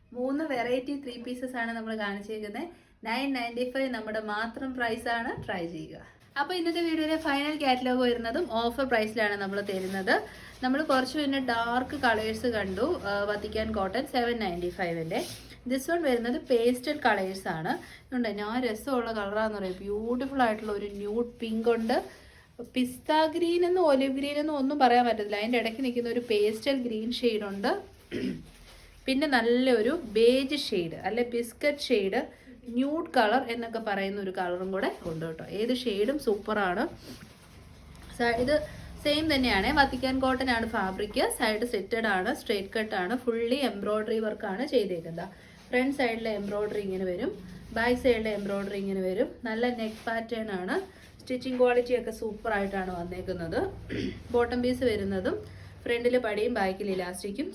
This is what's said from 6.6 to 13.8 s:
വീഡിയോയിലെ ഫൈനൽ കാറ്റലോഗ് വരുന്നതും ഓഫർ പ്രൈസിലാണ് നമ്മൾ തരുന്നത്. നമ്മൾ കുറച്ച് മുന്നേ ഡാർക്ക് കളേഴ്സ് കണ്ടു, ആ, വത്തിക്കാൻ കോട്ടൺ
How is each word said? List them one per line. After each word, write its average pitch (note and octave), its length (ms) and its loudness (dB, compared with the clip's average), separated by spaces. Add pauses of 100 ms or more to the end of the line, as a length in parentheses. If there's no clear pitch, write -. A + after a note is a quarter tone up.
വീഡിയോയിലെ D#4 400 2
ഫൈനൽ D4 360 2
കാറ്റലോഗ് B3+ 440 2
വരുന്നതും A#3+ 380 0 (160)
ഓഫർ A#3+ 320 0
പ്രൈസിലാണ് G#3+ 500 2
നമ്മൾ G3 160 -2 (140)
തരുന്നത്. F#3+ 420 0 (480)
നമ്മൾ C4 180 2 (100)
കുറച്ച് C4 300 2
മുന്നേ C#4 200 0 (100)
ഡാർക്ക് A#3+ 540 0
കളേഴ്സ് A3 520 2
കണ്ടു, G3 300 0 (220)
ആ, G3+ 40 0 (180)
വത്തിക്കാൻ G#3+ 460 -2
കോട്ടൺ G3 280 0 (100)